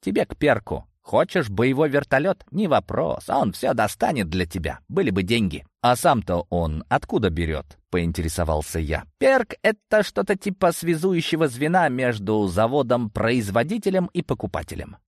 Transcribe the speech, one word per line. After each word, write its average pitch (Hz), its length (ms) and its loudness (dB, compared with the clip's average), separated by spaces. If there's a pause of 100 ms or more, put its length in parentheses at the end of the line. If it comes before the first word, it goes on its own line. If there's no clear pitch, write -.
Тебе 208 240 0
к - 100 -14
Перку. 117 540 -2 (200)
Хочешь 147 400 0
боевой 127 400 2
вертолет? 156 640 0
Не 196 160 -2
вопрос, 143 600 -2
он 117 220 2
все - 220 -2
достанет 113 560 -2
для 90 160 0
тебя, 80 420 -8
были 95 220 0
бы 95 140 0
деньги». 92 420 0 (160)
«А 123 140 4
сам-то 110 560 0
он 80 360 -2
откуда 127 440 0
берет?» 78 340 -4 (240)
поинтересовался 82 880 -2
я. 76 280 -4 (120)
«Перк — 262 460 2
это 214 400 2
что-то 196 320 -2
типа 190 360 0
связующего 165 760 0
звена 151 420 2
между 110 560 0
заводом-производителем 120 1700 0
и 175 80 -2
покупателем. - 760 -6 (100)